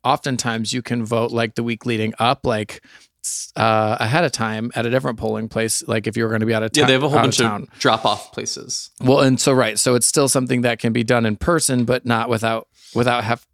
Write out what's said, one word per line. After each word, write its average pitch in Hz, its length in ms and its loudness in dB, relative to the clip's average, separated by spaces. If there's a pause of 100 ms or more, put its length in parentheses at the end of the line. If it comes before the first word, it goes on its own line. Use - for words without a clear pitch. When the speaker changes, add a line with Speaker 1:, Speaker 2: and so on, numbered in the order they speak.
Speaker 1:
oftentimes, 120 680 -2
you 127 100 -4
can 120 220 -4
vote, 113 280 -2
like, 117 240 -2
the 120 80 -4
week 117 200 -6
leading 110 360 -2
up, 120 260 0
like, 107 380 -4 (400)
s-, - 320 -8
uh, 110 420 2
ahead 123 240 2
of 147 80 0
time 110 460 -4
at 117 100 -2
a 117 40 -2
different 131 280 -2
polling 110 300 -4
place, 113 400 -2
like, 110 180 -2
if 110 100 -4
you 113 60 0
were 113 80 -2
gonna 110 160 0
be 113 80 2
out 110 80 0
of 110 120 -4
Speaker 2:
Yeah, 147 80 4
Speaker 1:
town, 139 40 6
Speaker 2:
they 131 60 4
have 131 100 4
a 151 60 0
whole 139 100 4
Speaker 1:
out 117 60 6
of 131 60 4
Speaker 2:
bunch 113 100 0
of 120 60 4
Speaker 1:
town. 104 220 -4 (120)
Speaker 2:
drop-off 113 520 0
places. - 580 -10 (100)
Speaker 1:
Well, 135 200 4
and 131 200 2
so, 143 120 2
right, 113 240 2
so 123 200 2
it's 120 100 0
still 143 220 2
something 127 340 0
that 117 160 0
can 117 140 -2
be 120 100 0
done 117 240 2
in 107 100 0
person, 143 480 0
but 123 220 -2
not 117 220 0
without, 113 400 -2 (260)
without 120 300 0
have 117 300 -4